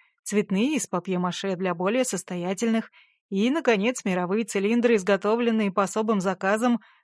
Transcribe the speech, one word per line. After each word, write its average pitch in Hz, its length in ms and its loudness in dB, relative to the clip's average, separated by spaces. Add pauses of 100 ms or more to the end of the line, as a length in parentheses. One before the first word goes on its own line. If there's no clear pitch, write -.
(240)
цветные 208 500 0
из - 140 -2
папье-маше 180 680 -2
для 180 220 -2
более 214 280 2
состоятельных 196 840 -2 (400)
и, 202 200 2
наконец, 247 540 0
мировые 185 400 0
цилиндры, 226 520 2
изготовленные 208 760 0
по 196 140 0
особым 214 360 0
заказам, 214 600 0 (240)